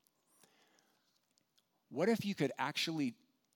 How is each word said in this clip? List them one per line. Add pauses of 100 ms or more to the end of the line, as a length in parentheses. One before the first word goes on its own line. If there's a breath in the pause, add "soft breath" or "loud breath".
(1900 soft breath)
What
if
you
could
actually (420)